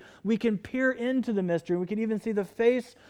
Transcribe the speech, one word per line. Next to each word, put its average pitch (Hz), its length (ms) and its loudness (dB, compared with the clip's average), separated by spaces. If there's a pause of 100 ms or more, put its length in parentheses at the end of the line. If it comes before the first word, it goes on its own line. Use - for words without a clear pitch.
(240)
we 208 140 2
can 214 200 0
peer 262 360 0
into 247 400 -2
the 196 100 0
mystery. 170 320 0
We 180 120 -2
can 214 120 -4
even 220 220 -2
see 226 100 -4
the 202 140 0
face 233 500 0 (140)